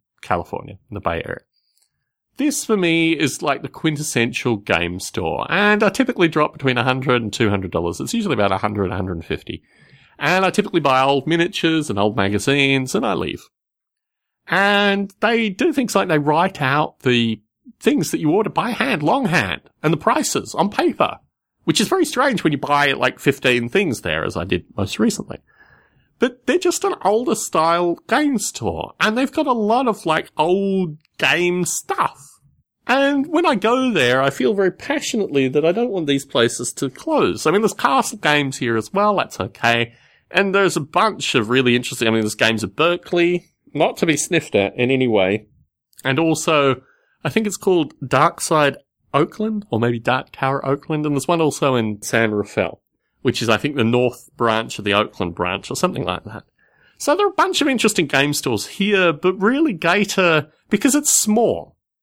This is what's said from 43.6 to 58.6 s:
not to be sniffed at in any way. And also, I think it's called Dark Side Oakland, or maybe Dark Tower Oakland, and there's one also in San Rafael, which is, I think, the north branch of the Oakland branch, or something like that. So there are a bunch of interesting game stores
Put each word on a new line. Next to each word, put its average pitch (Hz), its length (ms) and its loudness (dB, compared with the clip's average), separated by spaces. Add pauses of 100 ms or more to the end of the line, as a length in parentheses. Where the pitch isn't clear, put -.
not 170 260 0
to 190 80 0
be 156 100 2
sniffed - 400 -2
at 104 180 2
in 123 160 0
any 131 160 2
way. 104 400 2 (560)
And 131 160 0
also, 151 640 2 (420)
I 156 60 -2
think 220 180 0
it's 190 80 -6
called 175 380 0 (120)
Dark 151 340 2
Side 147 360 2 (360)
Oakland, 202 580 -2
or 107 100 0
maybe 120 180 0
Dark 123 320 -2
Tower 135 340 -4
Oakland, 147 400 -2
and 147 120 0
there's 135 100 -2
one 165 140 2
also 143 340 2
in 107 260 -2
San 113 300 0
Rafael, 104 500 -2 (420)
which 120 200 0
is, 110 60 0
I 110 80 4
think, 147 180 -4
the 135 80 0
north 123 540 0
branch 113 420 0
of 101 60 -12
the 101 100 0
Oakland 101 400 -2
branch, 90 340 -4
or 160 60 -6
something - 300 -2
like 87 200 -4
that. 107 200 -14 (520)
So 285 200 0
there 403 100 2
are 392 40 2
a 392 40 -14
bunch 370 260 0
of 294 60 2
interesting 214 400 0
game 143 280 0
stores 117 320 -4